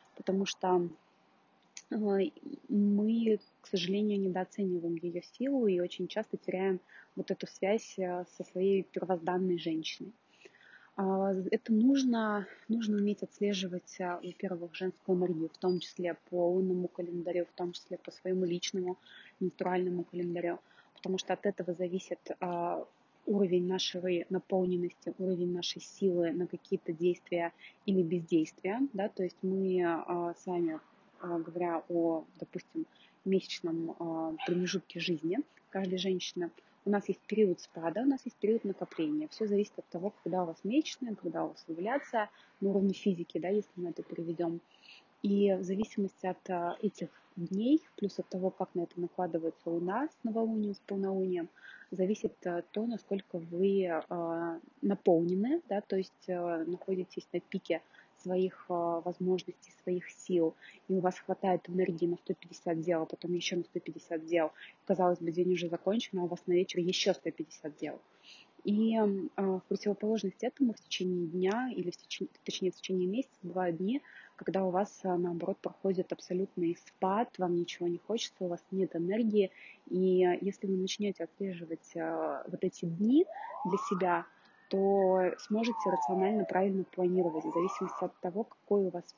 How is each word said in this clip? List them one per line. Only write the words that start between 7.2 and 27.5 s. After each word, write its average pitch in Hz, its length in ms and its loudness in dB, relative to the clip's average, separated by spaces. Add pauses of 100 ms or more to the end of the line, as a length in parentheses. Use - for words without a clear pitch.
эту 185 160 -4
связь, - 520 -2
э, 180 260 -4 (120)
со 180 80 -10
своей 190 380 2
первозданной 180 760 0
женщиной. 160 540 -4 (840)
А, 190 360 2 (180)
это 220 220 2
нужно, 226 720 4 (220)
нужно 220 280 0
уметь 202 260 0
отслеживать, 185 760 -4
э, 175 240 -4
во-первых, 180 520 -6
женскую 185 420 0
энергию, 170 320 0
в - 80 -16
том 180 220 2
числе 170 360 -6 (140)
по 175 200 2
лунному 180 400 2
календарю, 175 560 -4
в - 120 -14
том 175 160 -4
числе - 260 -12
по - 120 -16
своему 185 340 0
личному 180 520 -2 (440)
менструальному 180 640 0
календарю, 175 540 -4 (360)
потому 190 240 -2
что - 140 -2
от - 140 -4
этого 185 280 -2
зависит, 180 440 -4 (220)
э, 175 440 -2 (420)
уровень 185 400 4
нашей 180 640 -2
наполненности, 180 920 0
уровень 180 340 0
нашей 175 280 -6
силы 175 520 2
на 170 140 -2
какие-то - 460 -6
действия 170 600 0 (340)